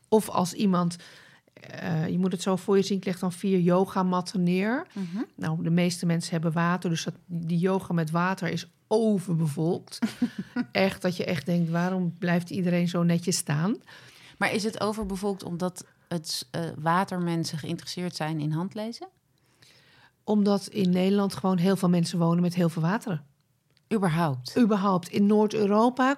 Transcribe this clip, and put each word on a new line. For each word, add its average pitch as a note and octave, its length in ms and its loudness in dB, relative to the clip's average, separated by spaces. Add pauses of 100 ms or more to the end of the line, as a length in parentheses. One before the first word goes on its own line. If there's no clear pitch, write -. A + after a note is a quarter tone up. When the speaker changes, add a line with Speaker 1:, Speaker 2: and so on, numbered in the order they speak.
Speaker 1:
Of G#3+ 200 4
als F3+ 240 0
iemand, F3 420 2 (580)
eh, E3 540 -4
je F3 120 -2
moet F#3 120 2
het F3+ 100 -4
zo F#3+ 140 0
voor G3 220 2
je G3 60 6
zien, G3 140 -2
ik F#3 80 -8
leg F#3 140 -4
dan F#3 120 -2
vier F#3+ 280 0
yogamatten F3+ 840 2
neer. G3+ 500 0
Speaker 2:
Mhm. G3 300 -6 (120)
Speaker 1:
Nou, E3+ 280 -4
de E3+ 60 -2
meeste F3 360 2
mensen E3+ 260 -2
hebben E3 200 0
water, F3 380 0
dus E3 140 -2
dat, E3+ 100 -6 (120)
die E3+ 320 -4
yoga F#3 360 0
met E3 180 0
water F3 380 0
is E3 180 -4 (220)
overbevolkt. F3 1080 0 (400)
Speaker 2:
<laughs> - 320 -6
Speaker 1:
Echt, G3 300 2
dat F3+ 160 -2
je - 80 -4
echt E3 200 -4
denkt, F3 240 0
waarom F3 500 -2
blijft F3 300 0
iedereen F3 380 0
zo F3 160 0
netjes E3+ 340 2
staan? D#3+ 380 -2 (600)
Speaker 2:
Maar F3+ 160 0
is G3+ 100 -2
het G#3+ 160 -4
overbevolkt G3 640 -4
omdat F3 420 -6 (220)
het, - 440 -6
eh, E3+ 100 -6 (160)
watermensen E3+ 800 0
geïnteresseerd E3+ 580 -8
zijn D#3 240 -4
in D3+ 120 -2
handlezen? G#3+ 560 -6 (1160)
Speaker 1:
Omdat G3+ 440 2
in F#3+ 220 0
Nederland F#3+ 460 2
gewoon F#3+ 220 2
heel F#3+ 180 4
veel F3+ 140 2
mensen F3 300 2
wonen E3+ 220 4
met F3 140 0
heel F3 140 2
veel D#3+ 120 -4
wateren. F3+ 440 -2 (680)
Speaker 2:
Überhaupt? E3 640 0
Speaker 1:
Überhaupt. G3 500 2
In G3+ 160 2
Noord-Europa G#3+ 920 4